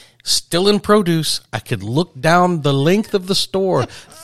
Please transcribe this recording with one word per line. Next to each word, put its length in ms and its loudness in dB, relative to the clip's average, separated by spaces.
still 440 -2
in 120 2
produce. 640 0
I 60 0
could 240 -6
look 360 -4
down 420 2
the 120 0
length 400 0
of 140 -4
the 80 -2
store 500 -2
<laughs> 240 -18